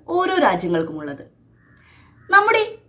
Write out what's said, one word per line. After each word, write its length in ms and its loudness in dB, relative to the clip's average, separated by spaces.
ഓരോ 300 0
രാജ്യങ്ങൾക്കുമുള്ളത്. 880 -2
നമ്മുടെ 460 2